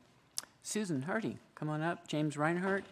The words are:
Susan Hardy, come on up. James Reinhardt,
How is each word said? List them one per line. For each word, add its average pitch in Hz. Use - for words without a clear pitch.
Susan 175
Hardy, 185
come 151
on 151
up. 170
James 151
Reinhardt, 180